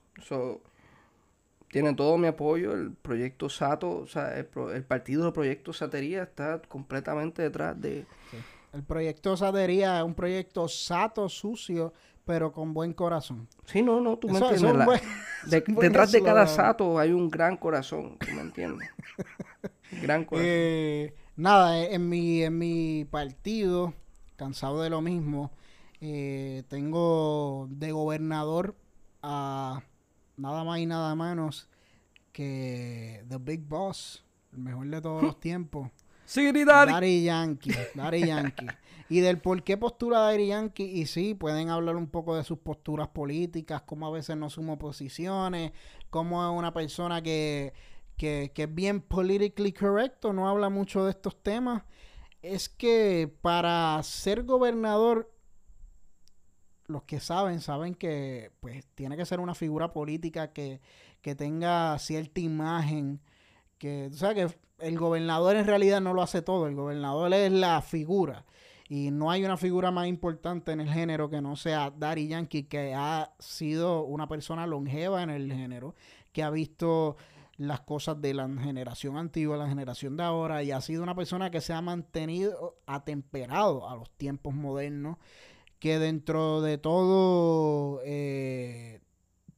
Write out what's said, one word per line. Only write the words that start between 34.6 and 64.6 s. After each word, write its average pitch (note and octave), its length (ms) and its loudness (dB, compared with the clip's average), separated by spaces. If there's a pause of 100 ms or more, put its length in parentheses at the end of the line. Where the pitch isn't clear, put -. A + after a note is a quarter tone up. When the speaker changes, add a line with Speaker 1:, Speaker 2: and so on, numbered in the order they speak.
Speaker 2:
de D#3 120 -6
todos D#3+ 220 -2
los D3+ 180 0
Speaker 1:
<laughs> - 0 -
Speaker 2:
tiempos. E3 480 -6 (380)
Speaker 1:
Sí, C#4 260 4
Daddy. C#4+ 400 10
Speaker 2:
Daddy F3+ 320 4
Yankee, E3 480 0 (220)
Daddy E3 320 0
Yankee. C#3+ 400 -2
Speaker 1:
<laughs> - 100 -10 (340)
Speaker 2:
Y E3+ 100 6
del F3+ 180 4
por F#3 240 0
qué G3 160 0
postula A#3 400 2
Daddy G#3+ 300 4
Yankee, G#3 360 -4
y F3+ 220 -4
sí, F#3 260 -2
pueden D#3+ 380 -2
hablar E3+ 260 0
un E3+ 120 -4
poco E3 280 -4
de D#3 80 -4
sus E3 140 -6
posturas D3+ 500 -6
políticas, D#3 720 -6
cómo D#3 260 -10
a D#3 40 -6
veces D#3+ 260 -6
no D3+ 80 -6
asume D#3 320 -6
posiciones, E3 960 -4 (380)
cómo E3+ 340 -2
es F3 140 -2
una E3+ 160 -4
persona E3+ 480 -4
que, D3+ 500 -2 (460)
que, D3 360 -2
que D#3 100 -2
es D#3 100 -6
bien G3 260 0
politically G3 720 2
correcto, G#3 640 0
no F#3+ 120 0
habla G3+ 220 2
mucho G3 380 0
de G3 60 2
estos - 300 -8
temas. A#3+ 420 -2 (580)
Es F#3 260 -6
que G3+ 720 4
para E3+ 640 2
ser G#3 400 -2
gobernador, A#3 920 2 (1500)
los D3+ 180 -10
que D3 160 -8
saben, F3 420 -2
saben E3 320 -6
que, C3+ 560 -6 (100)
pues, B2+ 340 -14
tiene C3+ 220 -8
que F3 80 -4
ser F3+ 160 -4
una F3 140 -6
figura D#3+ 400 -4
política D#3+ 580 -6
que, C3+ 300 -10 (400)
que C#3+ 120 -6
tenga D#3+ 640 0
cierta D#3 420 -6
imagen, D#3 800 -2 (560)
que, C#3+ 340 -8
o - 20 -16
sea, G3 200 0
que F#3 140 0 (320)